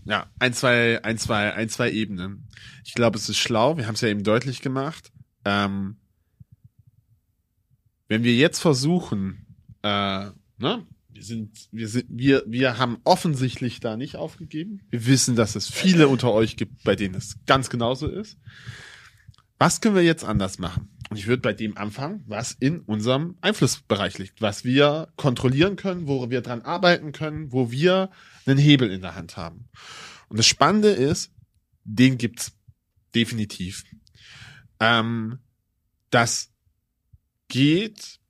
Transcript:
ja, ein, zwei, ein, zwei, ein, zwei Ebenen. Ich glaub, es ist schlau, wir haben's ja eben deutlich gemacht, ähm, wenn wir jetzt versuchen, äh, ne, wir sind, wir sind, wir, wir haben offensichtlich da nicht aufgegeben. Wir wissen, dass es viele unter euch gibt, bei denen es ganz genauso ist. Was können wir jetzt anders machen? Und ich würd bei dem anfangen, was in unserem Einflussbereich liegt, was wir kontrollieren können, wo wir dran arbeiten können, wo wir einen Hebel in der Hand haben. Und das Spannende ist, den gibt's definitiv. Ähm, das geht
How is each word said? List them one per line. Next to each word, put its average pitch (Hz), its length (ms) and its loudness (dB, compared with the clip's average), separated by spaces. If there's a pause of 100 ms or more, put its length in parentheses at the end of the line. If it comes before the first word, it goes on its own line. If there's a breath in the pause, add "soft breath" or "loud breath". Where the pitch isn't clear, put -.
ja, 104 300 -4
ein, 123 160 0
zwei, 120 500 2
ein, 110 140 -2
zwei, 104 340 -2
ein, 110 160 -4
zwei 120 220 -2
Ebenen. 98 580 -6 (360 loud breath)
Ich - 100 -18
glaub, 117 200 2
es 104 140 -6
ist 104 80 -4
schlau, 123 400 2
wir 117 100 -4
haben's 110 140 -6
ja 120 80 0
eben 104 160 -2
deutlich 123 380 0
gemacht, 135 500 -8 (320)
ähm, 101 540 -2 (2000)
wenn 113 160 0
wir 120 100 4
jetzt 143 240 4
versuchen, 127 880 0 (360)
äh, 101 480 -2 (260)
ne, 175 300 -4 (240)
wir 98 120 -20
sind, 107 500 -12
wir 110 160 -8
sind, 120 200 -6
wir, 127 380 2
wir 120 320 -2
haben 120 260 -2
offensichtlich 131 760 0
da 110 180 -6
nicht 135 180 -10
aufgegeben. 160 720 -12
Wir 117 180 -6
wissen, 127 300 4
dass 110 200 0
es 98 120 -6
viele 170 400 4
unter 120 240 2
euch 110 240 2
gibt, - 280 -10
bei 101 120 2
denen 95 200 -4
es - 280 -12
ganz 135 240 2
genauso 127 380 -4
ist. - 320 -10 (1200 loud breath)
Was 165 220 4
können 208 160 2
wir 175 80 6
jetzt 165 200 2
anders 101 340 -2
machen? 87 300 -6 (220)
Und 107 60 -6
ich 101 100 -8
würd 123 160 0
bei 110 100 0
dem 107 240 -8
anfangen, 139 500 -8
was 107 260 -8
in 151 280 -2
unserem 127 600 -2
Einflussbereich 120 800 -2
liegt, - 220 -14
was 104 240 -4
wir 143 520 2
kontrollieren 139 600 2
können, 175 300 -6
wo 127 240 -2
wir 123 120 -2
dran 117 200 -8
arbeiten 175 500 0
können, 156 380 -10
wo 123 200 0
wir 180 400 2 (360 soft breath)
einen 135 120 6
Hebel 143 320 8
in 92 100 -8
der 87 140 -10
Hand 85 220 -14
haben. 85 320 -12 (600 loud breath)
Und 107 100 -4
das 113 80 4
Spannende 208 440 6
ist, 143 420 0 (520)
den 123 340 4
gibt's - 340 -6 (600)
definitiv. 107 720 -4 (960 loud breath)
Ähm, 113 580 2 (720)
das - 420 2 (960)
geht 160 800 0